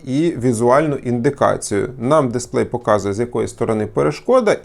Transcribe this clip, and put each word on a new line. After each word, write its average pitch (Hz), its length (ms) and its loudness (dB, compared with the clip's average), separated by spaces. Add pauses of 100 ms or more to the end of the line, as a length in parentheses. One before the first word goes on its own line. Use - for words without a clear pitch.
і 151 320 0
візуальну 127 580 2
індикацію. 117 920 -2 (100)
Нам 135 300 2
дисплей 117 360 -2
показує, 101 480 0
з 104 60 -4
якої 117 280 -4
сторони 110 400 -2
перешкода, 175 760 0